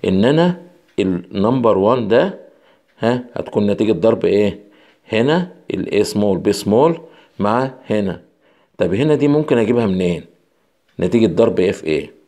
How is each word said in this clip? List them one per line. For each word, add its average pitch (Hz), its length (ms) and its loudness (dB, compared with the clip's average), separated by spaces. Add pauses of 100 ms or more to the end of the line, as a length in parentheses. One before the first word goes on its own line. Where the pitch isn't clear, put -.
إن 95 200 2
أنا 165 360 2 (380)
النمبر 98 760 0
وان 110 300 0
ده، 147 320 0 (600)
ها، 123 240 -2 (100)
هتكون - 380 -2
نتيجة 104 200 0
ضرب 107 340 0
إيه؟ 101 340 0 (520)
هنا 151 400 0 (220)
ال 101 320 -2
A - 20 -10
small 104 400 -2
B - 180 -2
small 143 340 2 (400)
مع 120 320 -2 (180)
هنا. 98 320 -4 (560)
طب 90 160 -2
هنا 147 220 2
دي 143 120 0
ممكن 147 300 2
أجيبها 117 280 0
منين؟ 90 380 -2 (760)
نتيجة 113 280 2
ضرب 90 320 2
إيه 95 120 2
في - 120 -8
إيه؟ 76 280 -4 (160)